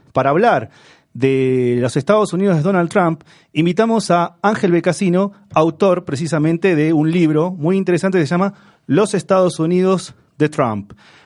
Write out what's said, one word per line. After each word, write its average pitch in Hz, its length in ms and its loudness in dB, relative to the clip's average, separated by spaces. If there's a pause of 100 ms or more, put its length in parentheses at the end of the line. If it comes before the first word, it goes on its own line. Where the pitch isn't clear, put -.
(140)
para 131 160 2
hablar 160 400 2 (440)
de 127 680 0
los 127 180 -2
Estados 208 340 0
Unidos 185 260 0
de 151 40 0
Donald 175 280 -2
Trump, 165 340 -2 (280)
invitamos 196 600 0
a 170 320 0
Ángel 208 300 0
Becasino, 180 580 0 (200)
autor 175 540 0
precisamente 165 680 -2
de 156 180 0
un 156 180 2
libro 160 380 0
muy 170 260 -2
interesante 185 440 0
que 151 80 0
se 131 40 -4
llama 190 220 0 (320)
Los 202 300 0
Estados 185 440 0
Unidos 180 540 0 (240)
de 151 120 2
Trump. 107 440 -4 (320)